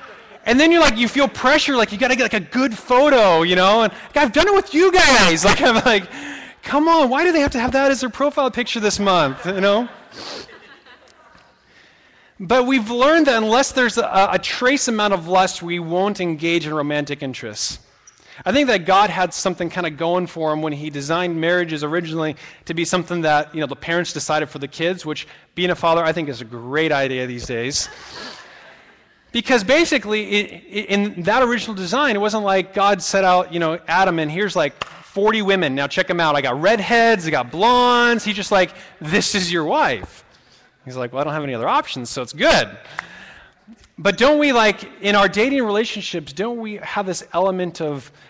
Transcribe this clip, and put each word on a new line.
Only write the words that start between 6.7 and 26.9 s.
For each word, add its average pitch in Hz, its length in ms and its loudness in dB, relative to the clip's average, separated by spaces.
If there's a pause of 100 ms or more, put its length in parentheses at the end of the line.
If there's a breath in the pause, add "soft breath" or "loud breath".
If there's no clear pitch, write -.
on, 330 220 4
why 285 160 0
do 359 80 2
they 311 80 4
have 285 100 2
to 254 80 -2
have 240 140 -2
that 277 180 4
as 254 80 -2
their 254 100 -4
profile 277 400 0
picture 233 300 -4
this 208 180 0
month?" 175 480 2
You 190 140 -4
know? 202 300 2 (2500 soft breath)
But 233 260 2
we've 247 240 0
learned 277 380 4
that 226 160 2
unless 233 300 2
there's 247 240 0
a, 196 340 2
a 277 80 0
trace 262 480 -2
amount 208 260 0
of 170 140 -4
lust, 185 340 2
we 170 180 -6
won't 185 420 -2
engage 165 440 -2
in 151 80 -6
romantic 147 480 -4
interests. 120 580 -8 (640 loud breath)
I 190 80 -2
think 285 140 2
that 190 180 0
God 190 240 4
had 175 240 -2
something 180 360 -4
kinda 175 200 -6
going 170 380 -2
for 160 260 -2
him 156 80 -4
when 156 100 -4
he 147 180 -8
designed 160 520 -4
marriages 165 420 0
originally 156 540 -4 (280 loud breath)
to 170 80 -8
be 165 120 -4
something 175 360 -2
that, 151 320 0
you 160 60 -8
know, 151 80 -4
the 139 80 -8
parents 170 380 -4
decided 151 360 -4
for 151 100 -14
the 139 100 -10
kids, 170 360 -6
which 151 220 -10 (280 loud breath)
being 180 160 0
a 160 40 0
father, 170 300 2
I 160 80 0
think, 160 160 -6
is 123 100 -8
a 120 60 -14
great 127 480 -4